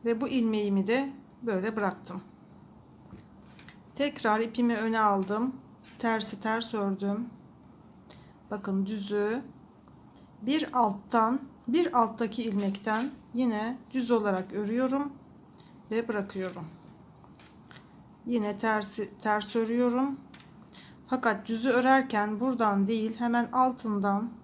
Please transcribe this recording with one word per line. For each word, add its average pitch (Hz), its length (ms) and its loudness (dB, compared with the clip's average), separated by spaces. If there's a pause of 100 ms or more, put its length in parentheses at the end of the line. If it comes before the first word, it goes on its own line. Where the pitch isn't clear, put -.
Ve 233 160 0
bu 226 80 -2
ilmeğimi 208 580 2
de 269 260 0 (300)
böyle 220 340 -2
bıraktım. 196 460 -4 (1700)
Tekrar 240 460 0
ipimi 233 360 0
öne 220 240 0
aldım. 208 560 2 (420)
Tersi 220 420 -2
ters 226 340 -2
ördüm. 202 520 -2 (1200)
Bakın 196 360 -2
düzü 208 560 -2 (1000)
bir 277 360 0
alttan, 226 600 2 (280)
bir 320 300 2
alttaki 226 440 0
ilmekten 214 680 -2 (240)
yine 233 440 0 (120)
düz 240 200 -2
olarak 208 420 2
örüyorum 254 600 0 (760)
ve 226 180 -2
bırakıyorum. 190 580 -6 (1600)
Yine 208 320 0
tersi 214 600 -2
ters 214 380 0
örüyorum. 247 640 2 (840)
Fakat 233 420 0
düzü 226 200 -2
örerken 247 720 4
buradan 220 460 2
değil, 220 320 0
hemen 240 340 0
altından 220 760 0 (140)